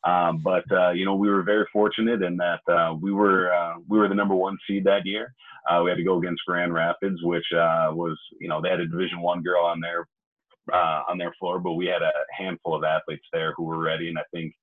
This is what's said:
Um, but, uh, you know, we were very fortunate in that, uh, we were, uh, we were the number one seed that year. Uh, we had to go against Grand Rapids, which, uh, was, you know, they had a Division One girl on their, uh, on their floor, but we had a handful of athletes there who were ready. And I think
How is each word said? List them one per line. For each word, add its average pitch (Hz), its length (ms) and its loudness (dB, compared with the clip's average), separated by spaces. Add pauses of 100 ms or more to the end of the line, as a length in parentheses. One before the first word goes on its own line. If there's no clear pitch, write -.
Um, 85 400 2
but, 92 280 0
uh, 90 200 4
you 90 140 0
know, 98 100 0
we 101 140 2
were 98 140 2
very 104 300 2
fortunate 110 480 2
in 90 160 -2
that, 87 220 0 (100)
uh, 82 240 2
we 87 180 -4
were, 95 420 4
uh, 85 220 0 (120)
we 104 100 2
were 104 120 6
the 98 60 0
number 101 200 2
one 95 220 0 (100)
seed 98 160 -2
that 98 220 4
year. 107 280 -6 (360)
Uh, 85 140 4
we 90 60 2
had 90 80 0
to 85 60 -4
go 90 140 2
against 85 280 -4
Grand 87 280 -2
Rapids, 85 500 -2
which, 85 300 0
uh, 82 400 2
was, 82 240 -4 (220)
you 85 80 -10
know, 78 140 -4
they 90 80 -2
had 92 100 0
a 85 80 -2
Division 87 340 -4
One 87 200 0
girl 87 240 2
on 85 160 -2
their, 85 260 -6 (640)
uh, 80 380 2
on 90 80 -4
their 85 220 -6
floor, 90 200 -4
but 87 140 -4
we 90 140 -2
had 90 140 0
a 80 100 2 (260)
handful 90 360 -6
of 78 120 -2
athletes 78 480 -4
there 80 240 -2
who 85 60 -6
were 80 160 -4
ready. 80 280 -2
And 82 100 -6
I 76 140 -6
think 82 320 -8